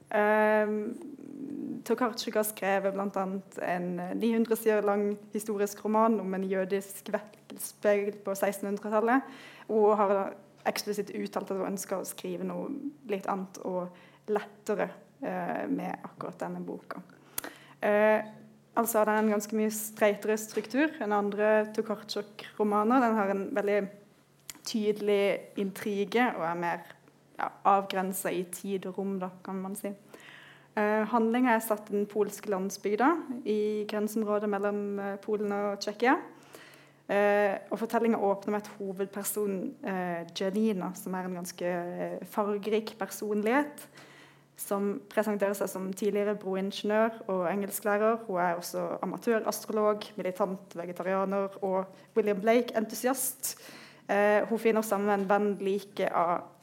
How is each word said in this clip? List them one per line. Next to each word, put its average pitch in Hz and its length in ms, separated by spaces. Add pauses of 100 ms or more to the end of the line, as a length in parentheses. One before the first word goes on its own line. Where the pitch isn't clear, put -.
(100)
Eh, 214 560 (1160)
Tokarczuk 220 500
har 214 100
skrevet 196 500
blant 196 220
annet 190 460
en, 175 380
eh, 185 140
ni 220 180
hundre 226 240
sider 214 280
lang 208 320 (160)
historisk 202 520
roman 220 360
om 190 140
en 190 100
jødisk 190 640
vekkelsesbevegelse - 1120
på 196 120
sekstenhundretallet, 214 840 (460)
og 214 280
har 196 380 (320)
eksplisitt 202 480
uttalt 202 360
at 196 60
hun 185 160
ønsker 196 240
å 185 100
skrive 180 380
noe 180 240 (400)
litt 196 180
annet 190 380
og 180 240 (400)
lettere, 202 640 (320)
eh, 180 440
med 180 380
akkurat - 340
denne 180 260
boka. - 360 (840)
Eh, 214 400 (540)
altså 226 220
har 214 80
den 214 180
en 220 60 (100)
ganske 214 160
mye 214 160
streitere 214 680
struktur 247 520 (100)
enn 208 120
andre 208 600
Tokarczuk-romaner. 214 1300
Den 226 160
har 196 140
en 196 240
veldig 202 340 (760)
tydelig 208 760 (160)
intrige 202 800
og 180 80
er 170 100
mer, 170 260 (580)
ja, - 100 (160)
avgrenset 196 680
i 175 120
tid 190 420
og 185 120
rom, 196 200
da, 185 120 (120)
kan 196 200
man 190 140
si. 202 120 (880)
Eh, 214 300
handlingen 233 440
er 226 100
satt 214 300
i 202 60
den 202 100
polske 202 420
landsbygda, 208 680 (280)
i 214 440
grenseområdet 214 600
mellom, 202 520
eh, 196 160
Polen 208 360
og 202 280
Tsjekkia. 233 360 (920)
Eh, 202 500 (140)
og 214 80
fortellingen 226 400
åpner 196 320
med 208 100
et - 160
hovedperson, 196 1040
eh, 180 420 (120)
Janina, 190 580
som 185 200
er 185 100
en 185 100
ganske, 175 300
eh, 175 600
fargerik 208 720
personlighet, 214 880 (720)
som 202 520
presenterer 208 480
seg 202 120
som 190 240
tidligere 202 460
broingeniør 202 720 (180)
og 185 200
engelsklærer. 202 800
Hun 190 120
er 175 180
også 175 440
amatørastrolog, 214 1040 (120)
militant 185 600
vegetarianer 190 720 (160)
og 190 220 (280)
William 208 260
Blake-entusiast. 233 1160 (520)
Eh, 202 380
hun 214 120
finner 220 240
sammen 202 240
med 202 140
en 196 60
venn 202 340
like 196 520
av, 170 300 (200)